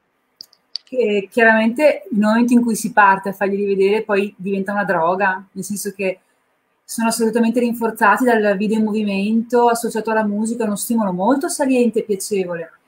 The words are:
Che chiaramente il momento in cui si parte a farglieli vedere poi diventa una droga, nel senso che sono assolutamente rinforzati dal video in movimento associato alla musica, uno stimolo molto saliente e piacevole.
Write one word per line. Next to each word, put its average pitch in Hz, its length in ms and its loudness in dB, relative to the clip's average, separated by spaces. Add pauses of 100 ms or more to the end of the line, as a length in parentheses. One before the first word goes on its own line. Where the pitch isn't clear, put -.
(840)
Che 208 440 -2
chiaramente 226 800 2
il 202 120 0
momento 226 320 2
in 240 100 6
cui 226 140 0
si - 160 -6
parte 196 380 4
a - 20 -4
farglieli 202 340 -2
vedere 196 360 2
poi 202 360 -2
diventa 196 340 -4
una 202 120 -2
droga, 185 680 0
nel 190 140 -10
senso 202 280 -8
che 190 280 -6 (640)
sono 226 240 -4
assolutamente 226 500 0
rinforzati 226 680 0
dal 214 320 2
video 214 220 0
in 214 60 0
movimento 214 840 0
associato 226 440 -2
alla 220 120 2
musica, 220 400 -4
uno 208 120 -4
stimolo 214 360 -2
molto 254 360 0
saliente 247 500 0
e - 60 -2
piacevole. 180 680 -6 (140)